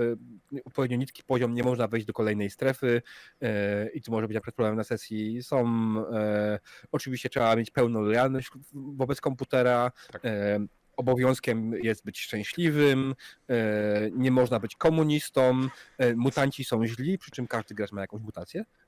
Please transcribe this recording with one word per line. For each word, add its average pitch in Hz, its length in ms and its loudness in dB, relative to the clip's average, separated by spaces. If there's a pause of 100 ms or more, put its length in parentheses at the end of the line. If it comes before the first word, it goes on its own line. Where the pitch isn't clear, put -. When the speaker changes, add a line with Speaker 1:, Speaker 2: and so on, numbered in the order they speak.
(520)
Speaker 1:
e, 139 120 -8
odpowiednio 123 320 -2
niski 131 300 -6
poziom, 120 280 2
nie 120 80 0
można 120 260 0
wejść 110 180 -2
do 107 60 -6
kolejnej 104 380 0
strefy, 127 520 0 (400)
e, 104 460 0
i 147 140 -10
tu 117 100 -8
może 110 160 0
być 107 60 -6
na 110 60 -2
przykład - 160 -12
problem 110 200 2
na 110 80 -2
sesji. 110 580 -6
Są, 127 220 0 (480)
e, 104 460 0 (340)
oczywiście 127 360 -4
trzeba 113 280 4
mieć 113 140 -2
pełną 117 300 2
lojalność 123 500 2
w-, 139 460 -14
wobec 131 240 -2
komputera, 123 720 2 (200)
Speaker 2:
Tak. - 120 -12
Speaker 1:
e, 104 340 0 (380)
obowiązkiem 123 760 0 (100)
jest 113 220 -2
być 101 160 -10
szczęśliwym, 135 960 2 (340)
e, 127 60 0 (560)
nie 127 200 2
można 127 300 4
być 107 160 -10
komunistą, 147 920 2 (300)
e, 123 160 4
mutanci 135 500 0
są 113 220 0
źli, 127 320 -2
przy - 120 -20
czym 123 160 -8
każdy 113 280 -6
gracz 104 180 -6
ma 101 80 -6
jakąś 107 220 -10
mutację. 107 420 -10 (240)